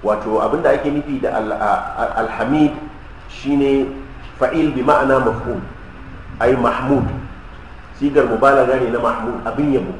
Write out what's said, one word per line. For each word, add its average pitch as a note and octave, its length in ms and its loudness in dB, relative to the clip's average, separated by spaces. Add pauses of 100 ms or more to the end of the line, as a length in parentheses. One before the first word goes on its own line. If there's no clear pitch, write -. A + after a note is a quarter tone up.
Wato G#2+ 320 0
abinda G2+ 320 2
ake - 220 2
nufi C#3+ 260 -2
da - 160 -2
al-, A2 160 -2
a, G#2 220 0 (260)
a, A#2 60 0 (180)
alhamid C3+ 480 2 (560)
shine C#3 640 2 (480)
fa'il D#3 320 2
bi B2+ 160 -2
ma'ana C3+ 320 4
maf'ul, A2+ 400 -2 (800)
ay B2 160 4
mahmud. B2 480 2 (960)
Sigar C#3 320 4
mubalaga B2+ 480 4
ne A#2+ 160 0
na A#2 80 0
mahmud, A2+ 400 -2
abin C#3+ 320 0
yabo. F#2+ 260 0